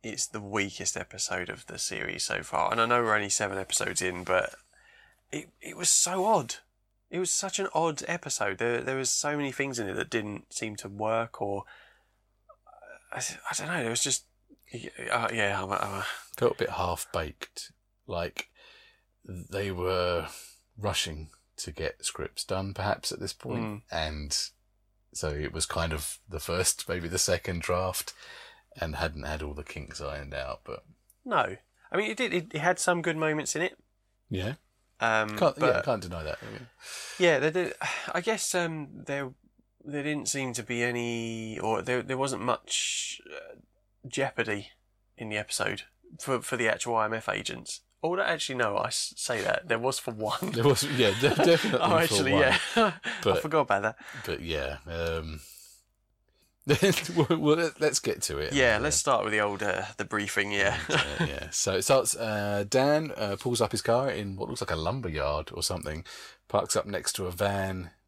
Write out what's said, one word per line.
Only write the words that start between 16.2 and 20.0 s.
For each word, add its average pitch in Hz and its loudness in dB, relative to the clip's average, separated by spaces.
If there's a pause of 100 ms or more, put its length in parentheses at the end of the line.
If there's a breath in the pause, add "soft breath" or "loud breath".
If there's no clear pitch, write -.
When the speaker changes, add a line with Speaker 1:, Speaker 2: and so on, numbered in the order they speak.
Speaker 2:
Felt - 4
a - -20
bit - 0
half-baked. - -4 (340)
Like, - -6 (720 soft breath)
they 92 -6
were 90 2 (500 loud breath)